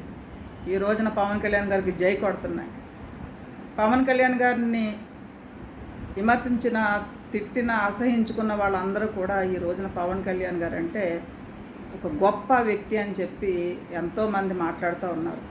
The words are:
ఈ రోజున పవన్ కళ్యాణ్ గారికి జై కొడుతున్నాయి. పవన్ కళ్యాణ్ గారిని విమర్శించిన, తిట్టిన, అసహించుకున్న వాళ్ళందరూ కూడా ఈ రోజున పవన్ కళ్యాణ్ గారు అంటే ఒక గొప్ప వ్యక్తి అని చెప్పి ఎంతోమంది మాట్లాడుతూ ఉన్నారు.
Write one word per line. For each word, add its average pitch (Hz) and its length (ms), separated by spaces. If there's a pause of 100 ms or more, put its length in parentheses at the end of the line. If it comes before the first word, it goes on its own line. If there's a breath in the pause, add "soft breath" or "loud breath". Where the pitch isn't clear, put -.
(680)
ఈ 190 80
రోజున 214 300
పవన్ 202 340
కళ్యాణ్ 202 280
గారికి 190 220
జై 180 240
కొడుతున్నాయి. 180 540 (1080)
పవన్ 247 280
కళ్యాణ్ 254 300
గారిని 233 640 (1160)
విమర్శించిన, 220 880 (300)
తిట్టిన, 233 380
అసహించుకున్న 220 840
వాళ్ళందరూ 196 540
కూడా 196 340
ఈ 185 140
రోజున 180 320
పవన్ 185 360
కళ్యాణ్ 185 340
గారు 170 180
అంటే 170 480 (680)
ఒక 175 180 (120)
గొప్ప 214 300
వ్యక్తి 214 440
అని 202 140
చెప్పి 180 680 (120)
ఎంతోమంది 190 640
మాట్లాడుతూ 175 540
ఉన్నారు. 165 440